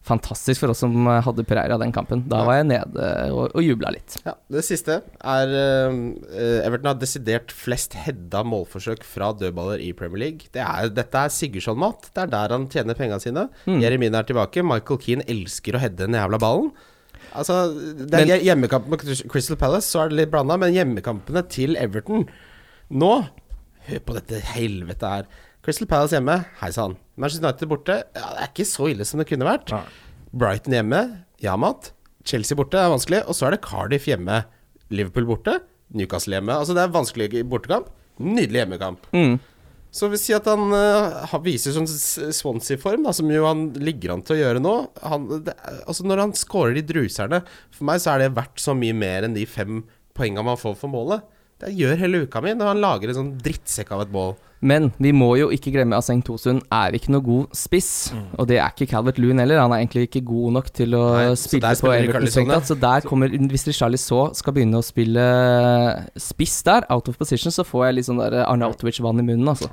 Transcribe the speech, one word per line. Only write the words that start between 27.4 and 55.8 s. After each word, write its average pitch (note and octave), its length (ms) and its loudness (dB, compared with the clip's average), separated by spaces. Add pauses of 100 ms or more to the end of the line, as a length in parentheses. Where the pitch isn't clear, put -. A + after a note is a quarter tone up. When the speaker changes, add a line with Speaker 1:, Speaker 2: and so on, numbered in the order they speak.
Speaker 2:
United D#3+ 200 -4
borte, D#3 280 -2 (180)
ja, - 200 -10
det - 80 -8
er - 100 -8
ikke G#3+ 140 -4
så C#3 240 -2
ille G#2 160 -4
som D3 120 -6
det D#3 100 -4
kunne C3+ 180 -2
vært. A#3 240 -2
Speaker 3:
Nei. G#2 120 -6 (520)
Speaker 2:
Brighton A#2+ 400 0
hjemme, A#2 260 2 (400)
ja, F#2+ 160 -2
Matt. F3 360 -4 (320)
Chelsea B2+ 320 -2
borte C#3 180 -2
er F#3 160 4
vanskelig, D#3+ 360 0
og - 80 -4
så C3 120 0
er C#3+ 60 4
det G#3 100 -2
Cardiff G#2 440 -4
hjemme. G#2+ 380 0 (460)
Liverpool G#2 340 -2
borte, G#3+ 360 -2 (340)
Newcastle F#2+ 420 -4
hjemme. G2+ 160 -2
Altså, D3+ 220 -2
det F3 100 4
er F3+ 80 -2
vanskelig A#2 560 -2
bortekamp, C#3 380 -2 (340)
nydelig C#3+ 460 0
hjemmekamp. F#2 320 -6 (160)
Speaker 1:
Mm. C3+ 240 4 (540)
Speaker 2:
Så G#3 160 -2
vi G#3 80 -2
sier G#3 200 0
at G#3 100 0
han, G#3 260 2
eh, G3+ 540 2
har, D3 140 -4
viser D3 360 -2
sånn D#3+ 100 0
s-, D3+ 540 -4
Swansea-form, C#3+ 640 -2
da, B3+ 80 0
som D#3 160 0
jo D#3 160 4
han D#3 300 0
ligger C3+ 400 -4
an F#2 80 -6
til D#3 140 -2
å D#3 40 0
gjøre B2+ 220 2
nå. F#3 100 2 (300)
Han, C#3+ 260 -6 (160)
det, E3 100 -8 (320)
altså, E3 220 -8
når F#3+ 100 2
han G3+ 140 0
scorer C#3 420 0
de D#3 80 -2
druserne, D#3+ 600 -2 (280)
for - 140 -10
meg E3 160 2
så D#3+ 140 2
er C3+ 100 4
det C3+ 100 0
verdt A#2 240 -6
så D3 160 -2
mye A#2 220 0
mer F#2+ 320 0
enn A#2 80 -4
de G#2 80 -2
fem A2 400 -6 (300)
poengene G#2+ 300 -2
man B2 120 0
får G#2+ 220 -6
for C#3+ 100 -8
målet. C#3 320 -2 (420)
Det G3+ 160 -8
gjør D3+ 200 2
hele F3+ 280 0
uka F3 160 -6
mi G3+ 120 -2
når G#3 200 0
han G#3 80 2
lager A2+ 260 0
en B2 120 -4
sånn C#3 220 -6
drittsekk - 500 -6
av G2+ 100 -2
et G2+ 100 -6
mål. F#2+ 220 -2 (280)
Speaker 1:
Men C#3 300 4 (100)
vi C#3+ 80 6
må B2+ 260 6
jo D3 140 4
ikke C3+ 240 -2
glemme A#2+ 240 2